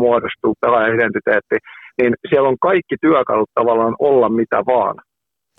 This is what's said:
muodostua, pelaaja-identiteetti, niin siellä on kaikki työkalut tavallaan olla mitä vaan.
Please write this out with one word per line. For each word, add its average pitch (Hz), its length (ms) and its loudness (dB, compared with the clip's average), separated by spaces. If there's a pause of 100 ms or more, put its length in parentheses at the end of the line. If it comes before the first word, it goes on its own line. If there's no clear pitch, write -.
muodostua, 117 560 -2
pelaaja-identiteetti, 113 960 0 (440)
niin 123 120 2 (160)
siellä 135 200 2
on 131 120 -2
kaikki 175 400 -2
työkalut 127 540 0
tavallaan 113 440 0
olla 135 300 2
mitä 113 380 -2
vaan. 104 300 0 (640)